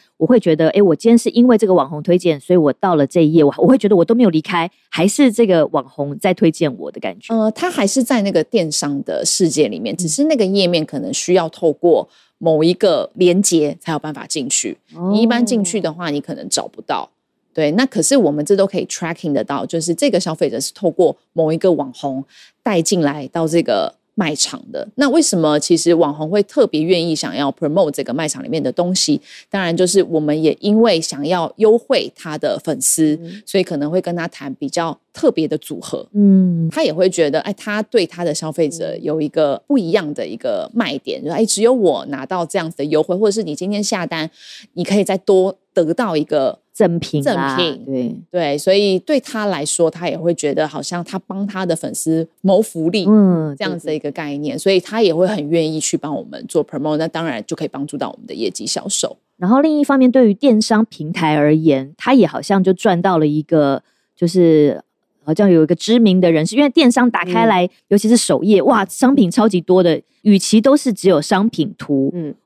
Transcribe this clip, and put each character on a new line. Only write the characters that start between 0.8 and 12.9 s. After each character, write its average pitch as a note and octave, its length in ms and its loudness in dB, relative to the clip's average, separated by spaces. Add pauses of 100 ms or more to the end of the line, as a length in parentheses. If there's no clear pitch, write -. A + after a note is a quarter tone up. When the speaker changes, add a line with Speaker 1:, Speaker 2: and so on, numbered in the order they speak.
Speaker 1:
我 F3 120 4
今 F#3 140 0
天 A#3 80 8
是 A3+ 140 2
因 A#3+ 160 4
为 A#3+ 100 6
这 G#3 120 2
个 F#3 40 4
网 D3 160 2
红 D3+ 140 -10
推 F3 160 2
荐， E3+ 220 0
所 - 120 -2
以 F3+ 40 6
我 D3+ 160 4
到 F3+ 240 0
了 C#3+ 100 2
这 E3 180 2
一 D3+ 80 2
页， D#3+ 120 6
我， C#3 140 2
我 F3 100 4
会 B3+ 100 6
觉 G#3 100 0
得 G#3 60 4
我 E3+ 100 4
都 A#3 80 0
没 A#3 120 4
有 G3 60 4
离 D#3 100 0
开， F3 280 -4 (200)
还 E3+ 180 0
是 B3+ 240 2
这 A#3 160 2
个 F3+ 220 4
网 C3+ 200 -4
红 C#3+ 300 -8
在 F#3 160 0
推 E3+ 160 2
荐 D#3 280 -2
我 D2+ 120 -12
的 - 80 -16
感 F#2 220 -10
觉？ - 120 -10
Speaker 2:
呃， A3 200 0
它 F4 180 -4
还 F4 160 -2
是 C4+ 160 0
在 A#3 200 0
那 G3 100 -2
个 E3+ 100 2
电 E3+ 280 -2
商 C#3+ 340 -4
的 - 200 -4
世 - 240 0
界 C3+ 200 0
里 G2+ 100 -8
面， G2+ 160 -8
Speaker 1:
嗯。 - 20 -10
Speaker 2:
只 F3 120 -4
是 C4+ 160 -2
那 D#4 100 0
个 A3+ 100 2
页 F#3+ 220 0
面 E3+ 180 0
可 D3 140 -8
能 G#2 160 -8
需 - 200 -2
要 E3+ 140 2
透 D#3+ 240 -2
过 D#3 360 2 (300)
某 D#3+ 260 0
一 F3 100 2
个 E3+ 400 0